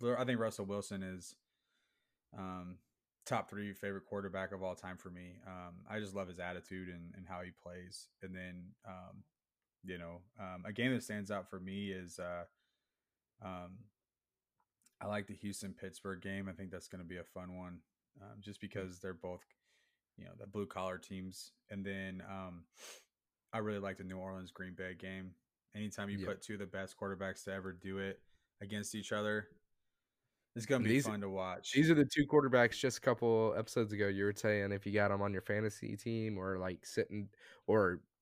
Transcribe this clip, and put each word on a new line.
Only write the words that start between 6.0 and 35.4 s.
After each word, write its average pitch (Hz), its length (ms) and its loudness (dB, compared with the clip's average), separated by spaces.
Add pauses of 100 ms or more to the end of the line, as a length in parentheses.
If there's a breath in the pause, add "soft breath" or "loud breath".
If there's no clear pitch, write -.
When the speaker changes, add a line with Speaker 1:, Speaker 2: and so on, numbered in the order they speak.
Speaker 1:
love 95 140 -2
his 87 100 -12
attitude 90 520 -6
and, 87 260 -12
and 92 100 -12
how 90 140 -8
he 90 120 -10
plays. 90 560 -14 (140)
And 95 140 -10
then, 90 380 -12 (120)
um, 95 380 -14 (580)
you 90 140 -6
know, 87 240 -10 (180)
um, 92 280 -8
a 104 80 -6
game 123 180 2
that 117 100 0
stands 104 280 -6
out 98 180 -2
for 95 100 -10
me 98 320 -4
is, 92 280 -8
uh, 87 260 -6 (1000)
um, 92 360 -8 (1200)
I 107 60 -8
like 104 200 -2
the 98 80 -10
Houston-Pittsburgh 95 880 -8
game. 98 280 -4
I 92 40 -8
think 92 180 -10
that's 90 180 -10
gonna 92 160 -10
be 90 120 -8
a 85 80 -8
fun 90 320 -10
one, 87 240 -10 (400)
um, 107 200 -16
just 101 180 -12
Speaker 2:
Mm. - 40 -10
Speaker 1:
because 92 380 -6
they're 95 140 -6
both, 90 300 -8 (720)
you 98 80 -14
know, 90 140 -14
the 101 80 -12
blue-collar 95 520 -2
teams. 92 540 -8 (180)
And 98 140 -4
then, 95 440 -4
um, 92 360 -8 (880 loud breath)
I 113 60 0
really 107 200 0
like 98 200 -2
the 95 60 -10
New 92 140 -6
Orleans-Green 92 560 -8
Bay 92 200 -6
game. 92 400 -8 (400)
Anytime 104 360 -4
you 101 80 -2
Speaker 2:
Yeah. 95 80 -2
Speaker 1:
put 98 160 -4
two 107 120 -6
of 101 60 -6
the 101 60 -4
best 95 300 -6
quarterbacks 95 480 -4
to 98 80 -4
ever 95 200 -4
do 95 260 -6
it 98 240 -4 (380)
against 104 340 -4
each 107 180 -4
other, 107 360 0 (1080)
it's 113 120 -4
gonna 139 100 6
Speaker 2:
And 117 80 4
Speaker 1:
be 107 80 8
Speaker 2:
these, 110 140 8
Speaker 1:
fun 104 140 0
to 101 80 -2
watch. 92 440 -2
Speaker 2:
these 156 180 10
are 165 40 12
the 147 100 10
two 139 220 4
quarterbacks 127 520 8
just 131 200 2
a - 20 -6
couple 113 560 6
episodes 110 360 2
ago 101 140 4
you 98 180 4
were 101 80 6
saying 101 380 4
if 101 160 0
you 101 60 0
got 101 180 6
'em 101 100 4
on 101 120 4
your 95 100 0